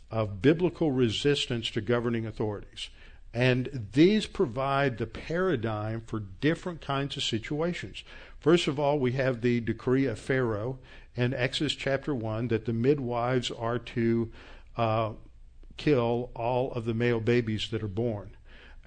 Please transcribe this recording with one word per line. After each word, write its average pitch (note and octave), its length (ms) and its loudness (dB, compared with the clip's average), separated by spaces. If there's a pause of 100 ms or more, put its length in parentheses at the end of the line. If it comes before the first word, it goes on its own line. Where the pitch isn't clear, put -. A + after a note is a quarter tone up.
(120)
of G2+ 320 -2
biblical D#3+ 480 4
resistance B2+ 800 0
to A2 100 -2
governing A#2 460 0
authorities. G#2+ 600 -6 (440)
And B2 580 2
these G3 360 6
provide C3+ 680 0
the A2+ 100 -2
paradigm A2+ 920 -2
for A2 220 -6 (180)
different E3 400 -2
kinds C#3 380 -4
of C3 60 -4
situations. D3 760 -4 (380)
First E3+ 300 6
of C#3 100 -2
all, D3 180 2
we B2+ 140 2
have B2+ 300 0
the A#2+ 180 4
decree B2 460 0
of A2 120 -2
Pharaoh B2+ 640 -2 (380)
in B2 160 0
Exodus C3 420 -2
chapter C3+ 400 -2
one A2 320 -2
that A2 160 0
the A#2 80 -2
midwives A#2+ 800 2
are A#2+ 280 -2
to, A#2 520 0 (460)
uh, A2+ 360 0 (600)
kill A#2+ 580 2
all B2 380 0
of A#2+ 140 -6
the A#2 80 -2
male A#2 260 2
babies A2 520 2
that G#2+ 120 -4
are G#2 60 -4
born. G#2 480 -4 (500)